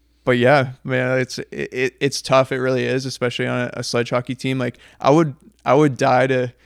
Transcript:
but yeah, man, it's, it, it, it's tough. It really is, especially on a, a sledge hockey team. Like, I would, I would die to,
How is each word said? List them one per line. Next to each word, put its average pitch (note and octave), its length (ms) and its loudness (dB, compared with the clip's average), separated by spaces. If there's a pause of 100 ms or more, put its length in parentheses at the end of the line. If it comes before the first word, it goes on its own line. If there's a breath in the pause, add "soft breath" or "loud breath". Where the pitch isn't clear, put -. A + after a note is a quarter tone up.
(240)
but B2 140 2
yeah, C3 360 2 (100)
man, B2+ 340 -2
it's, - 220 -6
it, - 320 -10
it, B2+ 260 -4
it's C#3+ 240 -2
tough. C3 300 2
It C3 60 -2
really B2+ 260 -2
is, C3 200 -2
especially B2+ 440 -4
on B2 140 -2
a, A#2+ 160 -6
a B2 40 -8
sledge A#2+ 280 -2
hockey B2 260 -4
team. C3 240 -4
Like, B2 180 -4 (220 soft breath)
I C3 100 2
would, D3+ 240 4 (300)
I B2+ 100 2
would D3 220 4
die C3 320 2
to, B2+ 240 -2 (140 soft breath)